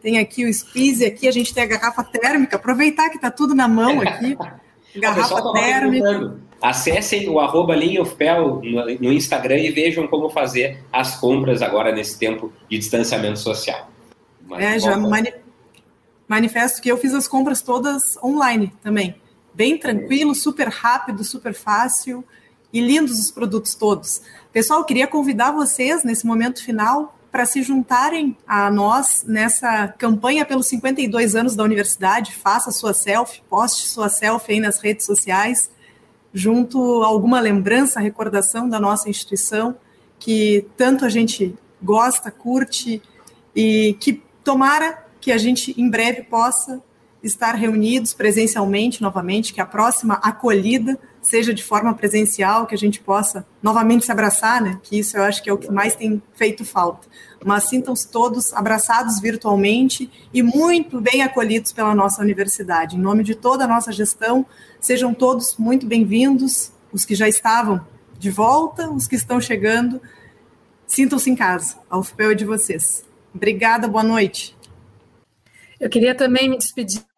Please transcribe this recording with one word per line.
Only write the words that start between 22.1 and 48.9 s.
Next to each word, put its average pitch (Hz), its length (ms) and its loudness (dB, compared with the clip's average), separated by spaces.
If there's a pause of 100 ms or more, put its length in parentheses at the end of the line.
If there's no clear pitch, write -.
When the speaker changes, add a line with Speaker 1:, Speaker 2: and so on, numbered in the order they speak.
Speaker 1:
e 233 80 0
lindos 247 380 2
os 214 140 -2
produtos 214 420 -4
todos. - 480 -2 (300)
Pessoal, 302 320 2
queria 269 240 0
convidar 269 420 0
vocês 294 540 0
nesse 226 200 -2
momento 226 380 -2
final 247 560 -2 (120)
pra 254 140 0
se 262 180 0
juntarem 269 720 0 (100)
a 202 240 2
nós 208 560 2
nessa 220 640 0
campanha 240 560 0
pelos 269 220 -2
cinquenta 269 340 -2
e 254 80 0
dois 220 260 0
anos 233 200 0
da 208 80 -2
universidade. 208 720 0
Faça 226 360 0
sua 202 240 -2
selfie, 220 540 -2
poste 220 380 0
sua 214 220 -2
selfie 220 440 -2
aí 214 80 2
nas 202 200 -2
redes 208 240 -2
sociais, 202 640 0 (640)
junto 240 680 2
a 220 40 4
alguma 220 340 2
lembrança, 220 600 2
recordação 208 680 -2
da 220 120 -2
nossa 202 280 0
instituição, 214 680 -4 (420)
que 214 480 2 (100)
tanto 262 280 2
a 247 40 2
gente 214 460 0 (280)
gosta, 220 480 2
curte, 247 720 -4 (540)
e 214 460 2
que - 220 -2 (220)
tomara 285 600 2 (160)
que 254 120 0
a 233 60 4
gente 247 420 0
em 247 100 4
breve 233 320 0
possa 247 600 -2 (400)
estar 226 320 -2
reunidos 220 580 0
presencialmente 214 880 0